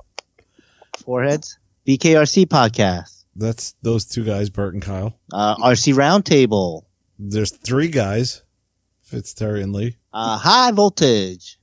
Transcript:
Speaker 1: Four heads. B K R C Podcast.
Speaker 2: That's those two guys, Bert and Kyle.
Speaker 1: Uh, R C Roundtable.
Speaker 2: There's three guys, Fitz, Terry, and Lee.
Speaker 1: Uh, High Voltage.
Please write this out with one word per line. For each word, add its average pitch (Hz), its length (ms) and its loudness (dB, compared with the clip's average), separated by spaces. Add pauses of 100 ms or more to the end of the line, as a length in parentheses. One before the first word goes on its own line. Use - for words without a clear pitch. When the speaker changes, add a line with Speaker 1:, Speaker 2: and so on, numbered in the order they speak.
(1040)
Speaker 1:
Four 127 200 -4
heads. 147 340 -4 (260)
B 135 140 2
K 160 180 4
R 151 100 6
C 185 200 4
Podcast. 113 760 0 (120)
Speaker 2:
That's 110 460 -6
those 113 240 -2
two - 180 -8
guys, 104 260 -4
Bert 98 260 -6
and 95 80 -8
Kyle. 98 340 -8 (160)
Speaker 1:
Uh, 104 280 -2
R 123 140 4
C 139 180 0
Roundtable. 131 920 2 (340)
Speaker 2:
There's 101 340 -4
three 135 360 -4
guys, 120 560 -4 (580)
Fitz, - 320 -12
Terry, 104 300 -4
and 98 100 -6
Lee. 113 240 -6 (160)
Speaker 1:
Uh, 110 240 -4
High 247 340 4
Voltage. 123 920 0